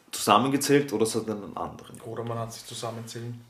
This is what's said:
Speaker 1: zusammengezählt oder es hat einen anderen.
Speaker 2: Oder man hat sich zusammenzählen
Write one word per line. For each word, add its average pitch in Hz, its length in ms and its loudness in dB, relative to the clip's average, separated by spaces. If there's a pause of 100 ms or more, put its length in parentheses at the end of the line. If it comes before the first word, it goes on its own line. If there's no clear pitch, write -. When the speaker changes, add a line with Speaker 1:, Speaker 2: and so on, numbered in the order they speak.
(120)
Speaker 1:
zusammengezählt 135 800 4
oder 104 120 2
es 110 120 2
hat 110 140 -2
einen 104 260 -8
anderen. - 460 -10
Speaker 2:
Oder 113 220 -8
man 117 160 -4
hat 113 140 -6
sich - 120 -14
zusammenzählen 117 760 -10 (100)